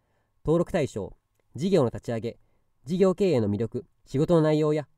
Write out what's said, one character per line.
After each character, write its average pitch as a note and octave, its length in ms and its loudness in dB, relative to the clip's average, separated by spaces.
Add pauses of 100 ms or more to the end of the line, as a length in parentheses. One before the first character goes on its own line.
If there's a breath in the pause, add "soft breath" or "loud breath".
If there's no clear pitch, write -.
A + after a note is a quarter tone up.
(440)
登 D#3+ 160 2
録 F3 120 -4
対 D#3 140 -2
象、 F#2+ 300 -10 (380)
事 D#3+ 160 -2
業 F3 120 4
の A#2 80 2
立 - 160 -12
ち B2 60 -6
上 A2+ 80 -4
げ、 A2+ 180 -8 (460)
事 E3+ 140 -4
業 F#3+ 160 4
経 F#3 180 0
営 B2+ 80 2
の G2+ 100 0
魅 G2+ 80 -2
力、 A#2 280 -8 (200)
仕 C3 120 -4
事 D#3+ 160 2
の D#3+ 80 4
内 D#3 180 2
容 D3+ 120 0
や D3+ 140 -4 (120)